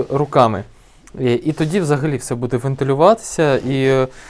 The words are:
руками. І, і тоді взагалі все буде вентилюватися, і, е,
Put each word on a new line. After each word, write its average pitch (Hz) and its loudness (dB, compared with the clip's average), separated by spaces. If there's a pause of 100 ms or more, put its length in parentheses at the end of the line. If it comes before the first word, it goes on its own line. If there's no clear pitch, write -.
(120)
руками. 127 2 (560)
І, 127 2
і 156 -2
тоді 160 -2
взагалі 147 0
все 120 -6
буде 120 -4
вентилюватися, 139 2
і, 135 -2
е, 131 2 (220)